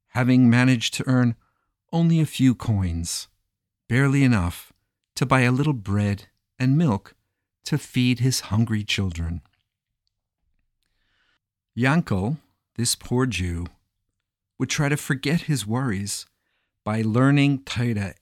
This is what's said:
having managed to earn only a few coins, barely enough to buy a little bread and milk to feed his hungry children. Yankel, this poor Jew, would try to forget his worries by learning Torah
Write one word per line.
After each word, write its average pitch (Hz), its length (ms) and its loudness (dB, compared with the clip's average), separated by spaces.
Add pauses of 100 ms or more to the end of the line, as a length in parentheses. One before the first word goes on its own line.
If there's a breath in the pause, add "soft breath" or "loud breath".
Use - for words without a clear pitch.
(140)
having 127 340 4
managed 123 460 4
to - 120 -6
earn 123 300 2 (560)
only 165 260 2
a 156 60 2
few 131 300 2
coins, 87 760 -4 (600)
barely 139 340 2
enough 101 480 0 (420)
to 143 120 -4
buy 131 160 2
a 123 100 4
little 143 220 0
bread 101 540 -2 (300)
and 131 200 2
milk 131 360 -2 (480)
to - 140 -4
feed 123 440 0
his 127 280 -2
hungry 110 360 0
children. 85 580 -4 (2250)
Yankel, 127 600 0 (380)
this 120 180 -2
poor 123 320 -2
Jew, 87 400 -4 (920)
would 131 120 -4
try 147 180 0
to 147 80 0
forget 147 460 -2
his 120 240 -4
worries 107 580 -4 (600)
by 110 160 -2
learning 135 600 2
Torah 110 580 -4